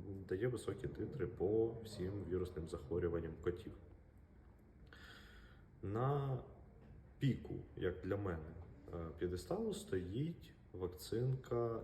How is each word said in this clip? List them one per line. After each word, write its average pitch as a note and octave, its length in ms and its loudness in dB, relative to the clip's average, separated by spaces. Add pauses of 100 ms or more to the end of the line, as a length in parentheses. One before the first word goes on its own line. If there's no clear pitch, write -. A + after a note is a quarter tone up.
(300)
дає G2 180 4
високі - 400 0
титри - 400 0
по A2+ 560 6
всім F#2+ 460 -2
вірусним F2 400 0
захворюванням E2+ 640 2 (100)
котів. - 300 0 (2000)
На C3 580 4 (800)
піку, - 360 4 (200)
як F2+ 260 2
для F#2+ 160 2
мене, E2 340 0 (420)
е, E2 40 -2 (200)
п'єдесталу F3 560 2
стоїть G2+ 800 -2 (200)
вакцинка A#2 1120 2